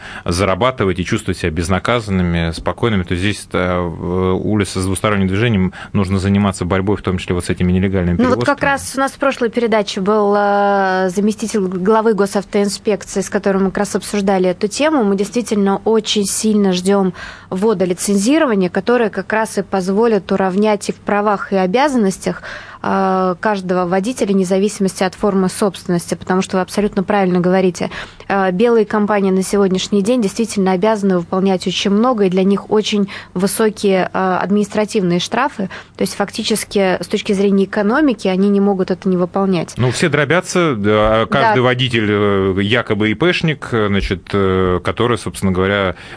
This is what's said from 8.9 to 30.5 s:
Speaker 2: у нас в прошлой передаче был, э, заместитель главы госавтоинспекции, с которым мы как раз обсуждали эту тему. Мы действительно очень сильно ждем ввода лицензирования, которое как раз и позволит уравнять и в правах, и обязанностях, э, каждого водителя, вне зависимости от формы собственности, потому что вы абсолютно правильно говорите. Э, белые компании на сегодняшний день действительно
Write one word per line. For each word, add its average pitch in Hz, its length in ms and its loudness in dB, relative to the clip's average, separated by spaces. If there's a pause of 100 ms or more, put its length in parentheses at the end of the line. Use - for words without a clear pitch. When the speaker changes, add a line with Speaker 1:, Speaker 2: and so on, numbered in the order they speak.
Speaker 2:
у 254 40 -4
нас 269 120 0
в - 60 -18
прошлой 254 320 -2
передаче 220 500 0
был, 202 380 2
э, 202 720 2
заместитель 208 500 -2
главы 202 540 2
госавтоинспекции, 202 1080 -2
с - 80 -6
которым 196 360 0
мы 185 60 2
как - 80 -4
раз 202 160 -2
обсуждали 196 540 0
эту 180 180 -2
тему. 285 360 0
Мы 202 120 2
действительно 202 680 0
очень 214 400 0
сильно 202 480 2
ждем 185 400 2 (360)
ввода 190 360 0
лицензирования, 202 840 2
которое 226 400 0
как - 240 -8
раз 220 240 -2
и 202 40 0
позволит 196 720 0
уравнять 196 580 0
и - 20 -2
в - 40 -4
правах, 208 580 -2
и - 20 2
обязанностях, 190 840 0 (440)
э, 190 540 0
каждого 185 480 0
водителя, 196 460 0
вне 190 120 4
зависимости 190 580 0
от 185 120 -2
формы 190 340 2
собственности, 180 680 -2
потому 185 260 0
что 190 160 -2
вы 185 40 2
абсолютно 202 420 -2
правильно 185 360 2
говорите. 180 500 2 (380)
Э, 190 240 0
белые 226 340 4
компании 208 460 0
на 190 120 2
сегодняшний 196 580 0
день 240 200 2
действительно 196 520 0